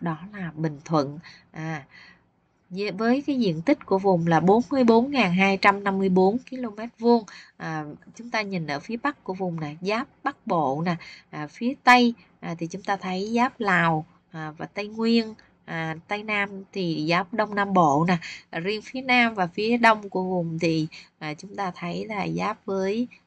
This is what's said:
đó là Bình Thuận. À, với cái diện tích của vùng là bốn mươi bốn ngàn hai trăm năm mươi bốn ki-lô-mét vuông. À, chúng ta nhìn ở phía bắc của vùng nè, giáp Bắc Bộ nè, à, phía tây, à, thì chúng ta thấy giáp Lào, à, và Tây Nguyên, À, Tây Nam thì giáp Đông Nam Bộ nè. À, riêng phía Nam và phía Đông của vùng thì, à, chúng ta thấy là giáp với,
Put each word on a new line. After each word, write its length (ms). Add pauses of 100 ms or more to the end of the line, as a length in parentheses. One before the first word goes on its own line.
đó 180 (140)
là 240
Bình 280
Thuận. 340 (340)
À, 320 (840)
với 560
cái 120
diện 240
tích 240
của 120
vùng 280
là 140
bốn 300
mươi 140
bốn 260
ngàn 240
hai 220
trăm 280
năm 140
mươi 100
bốn 280 (140)
ki-lô-mét 380 (100)
vuông. 260 (320)
À, 280 (300)
chúng 160
ta 120
nhìn 240
ở 140
phía 220
bắc 220
của 100
vùng 260
nè, 200
giáp 280 (160)
Bắc 220
Bộ 400
nè, 100 (340)
à, 160
phía 280 (100)
tây, 300 (260)
à, 180
thì 80
chúng 160
ta 140
thấy 380
giáp 260
Lào, 460 (240)
à, 280
và 80
Tây 220
Nguyên, 460 (340)
À, 260 (140)
Tây 140
Nam 280 (220)
thì 380
giáp 240
Đông 200
Nam 180
Bộ 360
nè. 80 (340)
À, 80
riêng 260
phía 160
Nam 340
và 120
phía 300
Đông 320
của 160
vùng 340
thì, 280 (320)
à, 160
chúng 220
ta 180
thấy 320
là 220
giáp 360
với, 440 (180)